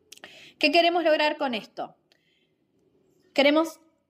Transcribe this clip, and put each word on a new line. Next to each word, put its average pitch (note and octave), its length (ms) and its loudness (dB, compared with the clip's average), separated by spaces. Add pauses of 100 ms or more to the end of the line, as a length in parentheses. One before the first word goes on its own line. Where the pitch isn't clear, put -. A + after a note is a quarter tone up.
(580)
¿Qué D4+ 140 0
queremos E4+ 320 2
lograr D4+ 340 0
con C#4 160 -4
esto? - 420 -12 (1400)
Queremos D4 460 0 (300)